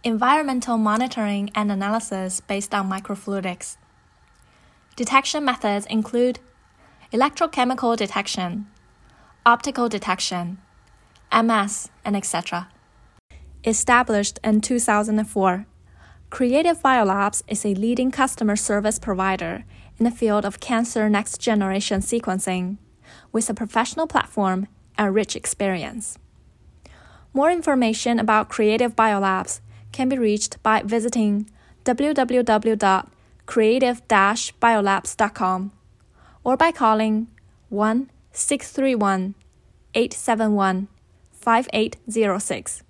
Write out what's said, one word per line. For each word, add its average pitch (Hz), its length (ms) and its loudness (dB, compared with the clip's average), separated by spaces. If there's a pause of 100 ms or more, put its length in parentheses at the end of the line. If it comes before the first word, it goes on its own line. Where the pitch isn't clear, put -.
Environmental 247 720 0
monitoring 214 760 0
and 208 160 0
analysis 196 640 -4
based 202 340 -6
on 202 160 -2
microfluidics. 190 880 -8 (1160)
Detection 269 500 0
methods 214 420 -2
include 240 520 0 (760)
electrochemical 254 840 0
detection, 202 720 -6 (760)
optical 240 440 2
detection, 185 720 -4 (720)
M 226 200 2
S, 208 400 -2 (160)
and 202 100 -2
et 190 80 -4
cetera. 175 440 -6 (920)
Established 226 800 2
in 214 200 2
two 240 180 -2
thousand 214 380 0
and 214 100 -2
four, 190 380 0 (640)
Creative 311 500 2
Biolabs 208 680 2
is 214 200 -4
a 202 80 0
leading 233 360 0
customer 233 460 0
service 208 420 -2
provider 185 680 -4 (340)
in 226 80 2
the 240 40 4
field 208 360 0
of 202 120 -6
cancer 233 520 0
next-generation 202 880 0
sequencing, 190 800 -4 (520)
with 226 200 -2
a 208 40 -2
professional 240 520 -2
platform 196 640 -2 (280)
and 202 180 0
rich 214 220 -2
experience. - 840 -6 (1160)
More 285 160 4
information 247 680 2
about 214 300 2
Creative 233 480 2
Biolabs 196 640 2 (320)
can 262 160 0
be 269 80 2
reached 214 460 0
by 220 200 4
visiting 214 680 0 (340)
w 285 300 2
w 254 280 2
w 220 320 2
dot 190 380 0 (320)
creative 240 640 2
dash 202 540 2
biolabs 202 520 2
dot 208 200 0
com 185 380 -2 (720)
or 254 140 2
by 330 160 4
calling 220 560 2 (400)
one 220 420 0 (220)
six - 400 -4
three 269 220 0
one, 196 400 0 (600)
eight 240 200 0
seven 220 400 0
one, 190 340 0 (440)
five - 400 0
eight 226 240 -2 (140)
zero 208 280 2
six. - 500 -8